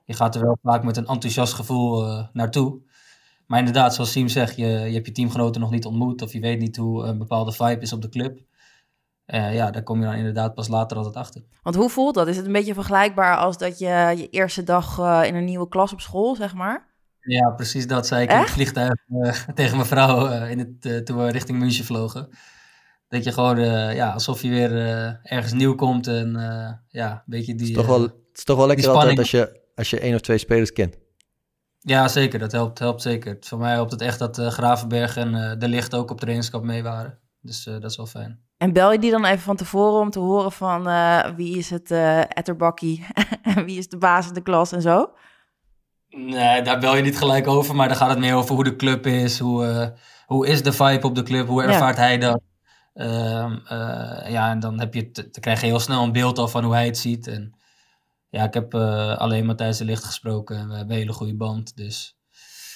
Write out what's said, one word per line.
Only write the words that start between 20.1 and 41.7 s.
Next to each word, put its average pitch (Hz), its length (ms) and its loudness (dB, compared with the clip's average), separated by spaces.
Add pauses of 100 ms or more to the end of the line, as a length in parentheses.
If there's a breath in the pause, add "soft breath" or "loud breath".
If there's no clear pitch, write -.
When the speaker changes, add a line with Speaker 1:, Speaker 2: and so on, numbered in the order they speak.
Speaker 1:
eh, 117 220 -4
in 120 80 -4
het, 123 280 -10
eh, 120 100 -4
toen 117 200 -6
we 120 140 0
richting 123 280 -4
München 123 260 0
vlogen. 117 440 -6 (800 soft breath)
Dat 120 160 -4
je 120 80 -4
gewoon, 123 260 2
eh, 113 360 0
ja, 117 180 -2
alsof 117 300 -4
je 127 60 -2
weer, 120 280 2 (100)
eh, 113 460 -6
ergens 117 200 -2
nieuw 131 220 2
komt 127 320 0
en, 117 300 -2
eh, 113 360 -8 (160)
ja, 113 240 -6
een 107 140 -14
beetje 117 280 -6
die, 117 120 -4
Speaker 3:
Het 113 100 -2
is - 0 -
toch 117 100 2
wel, 127 100 6
Speaker 1:
eh, 120 60 6
Speaker 3:
het - 360 -6
is - 60 -12
toch 139 120 2
wel 135 100 6
Speaker 1:
die 143 100 6
Speaker 3:
lekker 131 180 6
altijd 151 240 8
Speaker 1:
spanning. - 0 -
Speaker 3:
als 120 120 2
je, - 440 0
als - 160 -4
je 117 100 -2
één 120 140 0
of 113 60 2
twee 113 180 2
spelers 113 340 2
kent. 92 240 0 (840)
Speaker 1:
Ja, 135 300 2
zeker. 127 300 2
Dat 110 140 -6
helpt, 117 260 -2
helpt 120 240 -2
zeker. 117 380 -4
Voor - 180 -12
mij 120 140 0
helpt 117 180 0
het 117 100 -6
echt 117 180 -4
dat, 117 200 -6
eh, 120 80 -2
Gravenberg 120 720 0
en, 117 180 -2
eh, 110 240 -4
De 120 100 -2
Ligt 120 260 -2
ook 123 160 -4
op 117 100 -10
trainingskamp 117 440 -4
mee 117 180 -4
waren. 113 360 -10 (220)
Dus, - 260 -14
eh, 110 140 -12
dat 110 100 -10
is 113 60 -10
wel 113 100 -12
fijn. 113 340 -14 (160)
Speaker 2:
En 180 160 2
bel 185 200 8
je 220 60 4
die 226 120 2
dan 220 140 2
even 190 160 4
van 196 160 -2
tevoren 202 440 2
om 208 100 0
te 202 80 -6
horen 190 340 0
van, 180 360 -2
eh, 170 480 4
wie 175 200 -4
is 175 140 -6